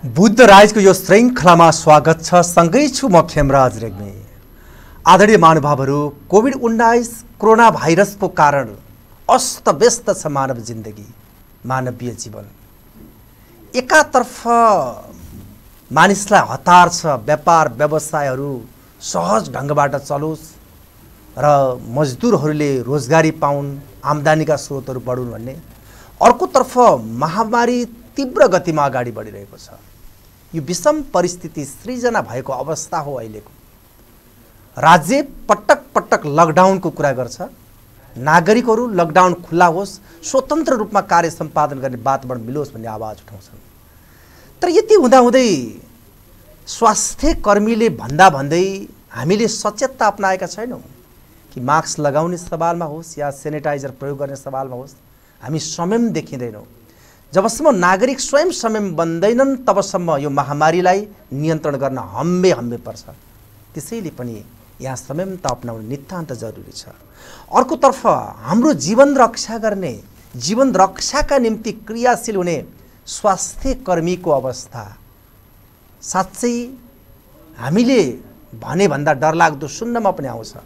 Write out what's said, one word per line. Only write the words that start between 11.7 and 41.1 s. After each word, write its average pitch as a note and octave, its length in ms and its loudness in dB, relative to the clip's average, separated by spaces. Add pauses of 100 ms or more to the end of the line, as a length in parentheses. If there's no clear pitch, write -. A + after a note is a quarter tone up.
जीवन। G#2 340 -16 (1300)
एकातर्फ B3+ 720 0 (1500)
मानिसलाई F#3+ 560 4
हतार F3 400 6
छ, E3+ 160 -6
व्यापार D3 640 2
व्यवसायहरू C#3+ 920 -4 (400)
सहज F3 520 -4
ढङ्गबाट C#3+ 420 -2
चलोस् D3 600 -8 (840)
र C3+ 420 2 (100)
मजदुरहरूले D3 920 -2
रोजगारी D3 500 0
पाउन्, C#3+ 460 -4 (280)
आम्दानीका D3+ 500 0
स्रोतहरू C3 440 -10
बढुन् B2 320 -6
भन्ने। A#2 260 -14 (640)
अर्कोतर्फ B3 560 2 (280)
महामारी A3 800 -2
तीव्र - 600 0
गतिमा E3+ 380 0
अगाडि B2 260 -4
बढिरहेको G#2 460 -16
छ। - 120 -20 (840)
यो D#3+ 60 -6
विषम F3+ 400 -2
परिस्थिति F3 640 -4
सृजना A#3 560 -6
भएको C3 320 -8
अवस्था C#3+ 440 -8
हो C#3+ 160 -8
अहिलेको। A2 380 -14 (1300)
राज्य F3+ 400 4
पटक - 600 -2 (120)
पटक A3+ 300 -2
लकडाउनको F3 640 2
कुरा C#3+ 220 -2
गर्छ, B2 300 -8 (760)
नागरिकहरू A3 680 2
lockdown F3+ 460 2
खुल्ला F3 320 0
होस्, F3+ 340 -2 (240)
स्वतन्त्र D4 500 -2
रूपमा G3+ 280 -2
कार्य E3+ 280 0